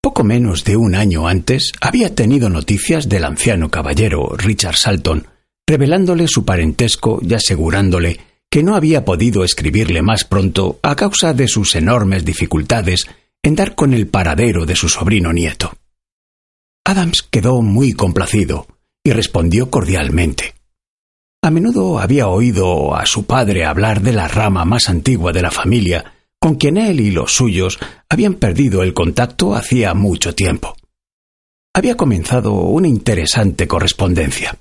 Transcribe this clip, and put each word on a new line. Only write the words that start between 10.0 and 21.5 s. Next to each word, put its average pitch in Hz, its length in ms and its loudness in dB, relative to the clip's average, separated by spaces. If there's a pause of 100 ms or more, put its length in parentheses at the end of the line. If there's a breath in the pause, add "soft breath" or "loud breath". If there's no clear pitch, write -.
más 104 240 0
pronto 95 600 0
a 143 100 0
causa 170 400 0
de 123 140 2
sus 104 260 0
enormes 95 500 2
dificultades 90 840 -2 (340 loud breath)
en 156 140 2
dar 196 180 -2
con 139 180 2
el 110 140 2
paradero 87 600 0
de 85 100 -2
su - 120 -2
sobrino 87 440 0
nieto. 82 440 -4 (1080)
Adams 180 400 0
quedó 123 360 0
muy 117 320 2
complacido 92 760 -2 (340)
y - 80 2
respondió 107 580 0
cordialmente. 82 840 -2 (880)
A 160 80 2